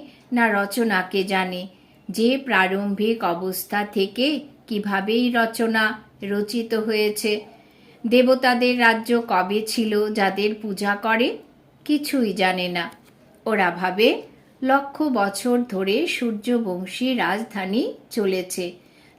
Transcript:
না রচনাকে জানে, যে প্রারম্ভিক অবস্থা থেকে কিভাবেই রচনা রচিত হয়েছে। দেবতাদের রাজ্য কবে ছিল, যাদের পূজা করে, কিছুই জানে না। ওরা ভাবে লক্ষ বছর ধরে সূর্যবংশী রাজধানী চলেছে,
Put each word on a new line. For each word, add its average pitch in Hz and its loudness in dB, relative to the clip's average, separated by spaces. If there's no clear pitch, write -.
না 220 2
রচনাকে 196 0
জানে, 185 -2
যে 233 2
প্রারম্ভিক 202 0
অবস্থা 185 -4
থেকে 240 0
কিভাবেই 208 0
রচনা 226 0
রচিত 208 -2
হয়েছে। 214 0
দেবতাদের 247 4
রাজ্য 233 4
কবে 196 2
ছিল, 214 0
যাদের 202 0
পূজা 202 -2
করে, 233 0
কিছুই 285 0
জানে 185 0
না। 175 -4
ওরা 202 2
ভাবে 185 2
লক্ষ 277 0
বছর 240 0
ধরে 196 0
সূর্যবংশী 233 -2
রাজধানী 202 -2
চলেছে, 185 -2